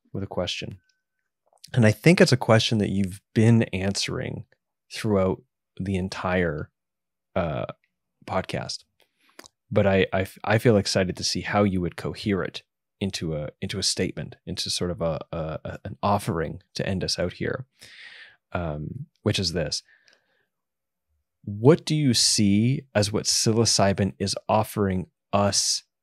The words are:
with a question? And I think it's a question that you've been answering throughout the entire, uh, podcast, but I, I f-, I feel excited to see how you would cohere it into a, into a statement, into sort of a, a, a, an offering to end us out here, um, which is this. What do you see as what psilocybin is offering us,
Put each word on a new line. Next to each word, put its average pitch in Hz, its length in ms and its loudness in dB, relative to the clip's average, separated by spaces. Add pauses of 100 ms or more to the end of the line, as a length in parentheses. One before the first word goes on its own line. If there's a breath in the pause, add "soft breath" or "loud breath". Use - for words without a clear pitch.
(120)
with 98 120 -8
a 98 40 -10
question? - 520 -8 (920)
And 123 120 4
I - 60 8
think - 280 6
it's 175 140 6
a 131 40 4
question 113 420 4
that 98 100 0
you've 95 320 -2 (120)
been 113 320 6
answering 95 800 -4 (480)
throughout 95 500 0 (380)
the 95 160 -4
entire, 90 720 -2 (680)
uh, 78 300 -4 (600)
podcast, - 580 -8 (880 soft breath)
but 104 160 2
I, 95 240 4
I 95 100 0
f-, - 220 -8
I 110 140 2
feel 113 200 6
excited 95 400 0
to 95 60 -10
see - 180 -4
how 104 220 0
you 92 180 0
would 82 140 -4
cohere - 480 -4
it - 180 -10 (380)
into 90 360 -4
a, 73 140 -6 (120)
into 98 180 -6
a 92 40 -6
statement, - 520 -4 (100)
into 90 240 -8
sort 90 220 -4
of 82 100 -8
a, 82 180 -2 (120)
a, 80 320 -8
a, - 220 -12
an 101 180 -12
offering 92 580 -2 (140)
to - 120 -6
end 92 160 -4
us 78 140 -4
out 87 160 -2
here, - 320 -6 (880 soft breath)
um, 82 560 -8 (160)
which 104 160 0
is 85 140 -2
this. 78 280 -4 (1600)
What 110 380 4
do 156 120 -2
you 143 180 2
see 110 680 4 (100)
as 104 180 2
what 107 140 -2
psilocybin 104 960 2
is 98 160 -4 (120)
offering 101 600 0 (260)
us, - 480 0 (220)